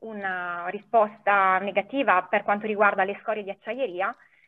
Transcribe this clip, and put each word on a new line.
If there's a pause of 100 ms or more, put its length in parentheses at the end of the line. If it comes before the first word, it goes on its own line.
una
risposta
negativa
per
quanto
riguarda
le
scorie
di
acciaieria (340)